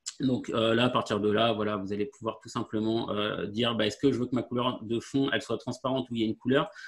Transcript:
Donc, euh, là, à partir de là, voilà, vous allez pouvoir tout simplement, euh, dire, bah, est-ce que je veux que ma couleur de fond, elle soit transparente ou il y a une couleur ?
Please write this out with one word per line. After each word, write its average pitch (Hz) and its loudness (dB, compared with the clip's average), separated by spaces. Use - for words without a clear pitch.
Donc, 127 -2
euh, 113 2
là, 120 4
à 123 4
partir 113 0
de 104 2
là, 113 2
voilà, 104 -2
vous 95 -6
allez 104 -2
pouvoir - -8
tout 120 4
simplement, 110 0
euh, 104 0
dire, 117 2
bah, 110 2
est-ce 107 -2
que 139 4
je 117 0
veux 123 0
que 127 -4
ma 117 0
couleur 123 -2
de 113 -2
fond, 135 0
elle 113 0
soit 113 -4
transparente 127 -4
ou 120 -6
il 113 0
y - 4
a 107 2
une 107 -2
couleur ? 135 2